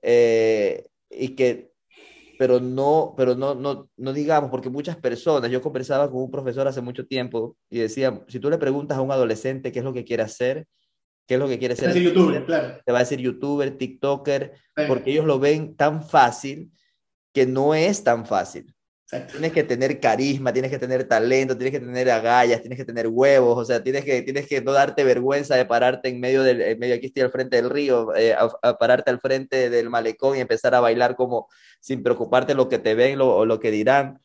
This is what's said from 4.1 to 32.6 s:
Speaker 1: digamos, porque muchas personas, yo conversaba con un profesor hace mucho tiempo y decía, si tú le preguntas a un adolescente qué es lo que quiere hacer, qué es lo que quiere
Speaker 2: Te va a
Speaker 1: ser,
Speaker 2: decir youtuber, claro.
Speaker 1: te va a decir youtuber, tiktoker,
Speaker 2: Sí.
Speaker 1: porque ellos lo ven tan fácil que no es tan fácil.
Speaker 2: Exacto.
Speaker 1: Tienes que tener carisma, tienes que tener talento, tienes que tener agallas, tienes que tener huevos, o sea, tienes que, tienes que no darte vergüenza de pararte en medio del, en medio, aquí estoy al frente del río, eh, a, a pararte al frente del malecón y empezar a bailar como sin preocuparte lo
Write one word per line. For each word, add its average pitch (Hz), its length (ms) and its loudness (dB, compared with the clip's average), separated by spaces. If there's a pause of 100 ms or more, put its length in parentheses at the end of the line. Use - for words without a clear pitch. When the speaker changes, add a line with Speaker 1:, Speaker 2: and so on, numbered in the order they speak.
Speaker 1:
digamos, 147 380 0
porque 127 200 -8
muchas 147 260 -8
personas, 123 540 -2
yo 123 100 -2
conversaba 135 500 -2
con 127 120 -6
un 127 80 -8
profesor 135 380 -4
hace 131 120 -6
mucho 123 260 -10
tiempo 123 500 -6 (120)
y 117 120 -6
decía, 127 480 -2
si 127 120 -12
tú 143 100 -4
le 165 80 0
preguntas 143 380 -2
a 135 60 -2
un 131 100 -4
adolescente 131 600 -2
qué 123 80 -6
es 120 40 -8
lo 131 80 -6
que 123 120 -10
quiere 113 180 -4
hacer, 127 440 -6 (600)
qué 127 80 -2
es 127 60 2
lo 143 80 -2
que 123 100 -4
quiere 123 160 -2
Speaker 2:
Te - 80 -6
va 131 80 2
a - 20 0
Speaker 1:
ser, 180 100 2
Speaker 2:
decir 175 120 2
youtuber, 165 320 4
claro. 151 380 -4
Speaker 1:
te 123 80 0
va 123 60 2
a 123 40 4
decir 127 160 -2
youtuber, 135 580 -4
tiktoker, 139 760 -4 (240)
Speaker 2:
Sí. 151 120 0
Speaker 1:
porque 131 220 0
ellos 156 160 2
lo 139 120 2
ven 147 380 0
tan 151 260 0
fácil 139 680 0 (640)
que 131 120 4
no 135 280 0
es 185 300 0
tan 117 220 2
fácil. - 440 -6 (360)
Speaker 2:
Exacto. - 260 -12
Speaker 1:
Tienes 160 200 -4
que 165 120 2
tener 135 360 -2
carisma, 131 500 0
tienes 131 200 -2
que 135 80 -6
tener 127 260 -2
talento, 127 520 2
tienes 135 220 -4
que 123 80 -10
tener 127 240 0
agallas, 117 520 4
tienes 123 160 -12
que 135 80 -12
tener 117 200 -4
huevos, 123 520 4
o 117 60 -4
sea, 117 180 -2
tienes 131 200 -2
que, 131 200 -2
tienes 135 260 -6
que 135 140 -2
no 135 100 -2
darte 139 320 2
vergüenza 135 520 2
de 127 100 2
pararte 127 420 0
en 123 120 -6
medio 131 220 2
del, 123 200 4
en 110 160 -2
medio, 123 160 -2
aquí 123 120 -8
estoy 131 160 -2
al 127 80 2
frente 127 260 -2
del 120 120 2
río, 127 480 0
eh, 113 160 4
a, 113 160 2 (140)
a 120 160 2
pararte 123 320 2
al 123 100 -2
frente 131 480 -2
del 117 220 0
malecón 120 480 -2
y - 20 -2
empezar 123 340 0
a 123 60 6
bailar 120 360 2
como 123 320 -2 (320)
sin 123 220 -6
preocuparte 120 520 0
lo 131 160 2